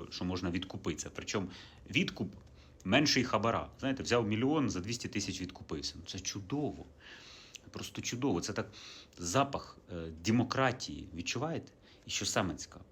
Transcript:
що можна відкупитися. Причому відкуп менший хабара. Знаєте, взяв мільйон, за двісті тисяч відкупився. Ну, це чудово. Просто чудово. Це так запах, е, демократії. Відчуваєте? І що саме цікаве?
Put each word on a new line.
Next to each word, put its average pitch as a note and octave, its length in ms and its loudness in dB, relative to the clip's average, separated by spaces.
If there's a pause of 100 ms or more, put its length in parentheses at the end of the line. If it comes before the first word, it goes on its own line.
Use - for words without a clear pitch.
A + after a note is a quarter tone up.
(100)
що - 140 -4
можна F2+ 260 0
відкупитися. F2+ 640 -4
Причому G2 340 -2 (420)
відкуп - 440 0 (500)
менший C3 400 6
хабара. G#2+ 440 2 (120)
Знаєте, C3+ 220 0
взяв A#2 260 4
мільйон, B2+ 420 4
за F2+ 100 -2
двісті G2+ 280 -4
тисяч G2 320 -2
відкупився. - 560 -6
Ну, E2+ 100 -12
це - 120 -8
чудово. G2+ 680 -4 (840)
Просто - 320 -8
чудово. B2 380 2
Це - 120 -4
так A2 180 -2 (480)
запах, A#2 580 2 (160)
е, E2 200 -6 (120)
демократії. B2+ 880 4
Відчуваєте? C#3 580 -2 (340)
І G#2 40 -10
що - 160 0
саме F#2+ 280 2
цікаве? - 380 -12